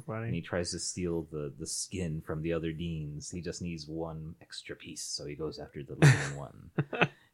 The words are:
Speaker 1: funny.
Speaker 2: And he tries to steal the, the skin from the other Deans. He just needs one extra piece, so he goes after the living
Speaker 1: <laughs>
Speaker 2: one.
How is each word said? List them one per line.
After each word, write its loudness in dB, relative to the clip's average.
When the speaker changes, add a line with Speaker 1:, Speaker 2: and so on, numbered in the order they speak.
Speaker 1:
funny. -4
Speaker 2:
And 2
he 2
tries 2
to -2
steal 0
the, -2
the -6
skin -2
from -2
the 2
other 2
Deans. -4
He -4
just -4
needs -4
one -4
extra -10
piece, -10
so -4
he -4
goes -4
after -8
the -10
living 8
Speaker 1:
<laughs> -
Speaker 2:
one. -10